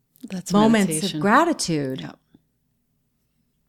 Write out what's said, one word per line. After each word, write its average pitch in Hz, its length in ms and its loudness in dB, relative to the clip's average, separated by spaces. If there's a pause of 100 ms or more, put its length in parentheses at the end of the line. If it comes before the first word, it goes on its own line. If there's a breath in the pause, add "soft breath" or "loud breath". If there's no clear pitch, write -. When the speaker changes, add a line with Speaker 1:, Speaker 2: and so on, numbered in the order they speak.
(240)
Speaker 1:
That's 180 280 -10
Speaker 2:
moments 220 360 4
Speaker 1:
meditation. 160 300 -4
Speaker 2:
of 156 40 -4
gratitude. 175 800 0
Speaker 1:
Yeah. - 120 -14 (1600)